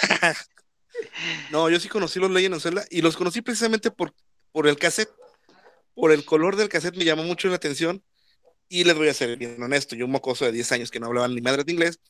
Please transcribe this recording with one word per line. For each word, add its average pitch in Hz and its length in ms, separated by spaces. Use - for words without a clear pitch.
no, 160 180
yo 175 100
sí 180 80
conocí 185 320
los 190 120
Legend 185 240
of 147 80
Zelda 175 260
y 170 140
los 160 120
conocí 180 260
precisamente 226 500
por, - 240
por 151 160
el 147 120
cassette. 214 320
Por 160 180
el 147 140
color 170 300
del 208 140
cassette 175 260
me 170 100
llamó 160 180
mucho 175 240
la - 100
atención 160 460
y 175 160
les 170 100
voy 151 140
a 139 40
ser 120 240
bien 120 240
honesto, 135 340
yo 120 100
un 131 60
mocoso 131 340
de 117 60
diez 117 200
años 120 180
que 117 100
no 117 80
hablaba 123 200
ni 123 140
madre 135 220
de 165 100
inglés, 170 260